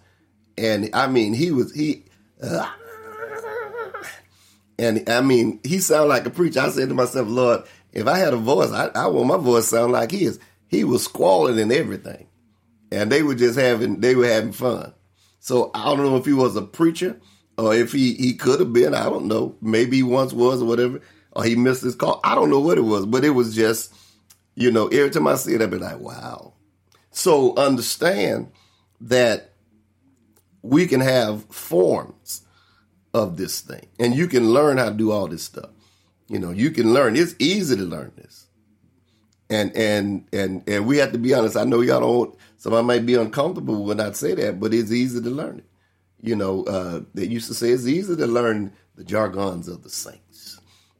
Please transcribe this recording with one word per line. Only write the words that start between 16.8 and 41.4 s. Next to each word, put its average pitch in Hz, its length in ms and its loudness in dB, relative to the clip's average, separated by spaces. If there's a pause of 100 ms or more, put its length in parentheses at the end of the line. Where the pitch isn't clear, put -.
or 110 160 2
if 120 180 2
he, 131 220 2
he 123 200 -2
could 131 240 2
have - 140 0
been, 143 220 4
I 117 100 -2
don't - 220 -4
know. 110 340 -2
Maybe 117 380 0
he 131 40 4
once 131 300 0
was 123 300 2
or - 20 0
whatever, 123 360 0 (320)
or - 120 -4
he 117 120 2
missed 127 260 2
his 123 120 -4
call. - 300 -2
I - 100 0
don't - 160 2
know 139 100 4
what 170 180 2
it - 40 4
was, 104 220 0
but 123 200 0
it 151 60 4
was 120 240 2
just, 113 380 0 (640)
you 120 160 2
know, 110 180 4
every 139 220 4
time 151 160 0
I 143 80 4
see 131 200 -2
it, 110 80 2
I'd 104 80 0
be 92 80 -4
like, 92 220 -10
"Wow." - 540 -16 (560)
So 143 460 4
understand 139 920 0 (520)
that 120 500 0 (1120)
we 147 240 4
can 135 140 2
have 117 460 0
forms - 960 -2 (680)
of 98 240 0
this 87 240 -8
thing. - 260 -18 (120)
And 120 160 2
you 160 120 0
can 117 240 2
learn 143 280 4
how 117 120 0
to 104 40 -6
do 107 160 0
all 104 160 -2
this 80 160 -10
stuff. - 280 -16 (580)
You 107 100 -6
know, 90 120 -6
you 110 200 -2
can 113 240 2
learn. 127 220 2
It's 165 220 0
easy 160 380 0
to 98 60 -2
learn 80 340 -10
this. - 300 -20 (1000)
And, 107 280 -2
and, 104 560 0
and, 95 360 -4
and 101 180 -2
we 139 120 2
have 131 140 2
to 120 60 -2
be 123 160 0
honest. 110 220 0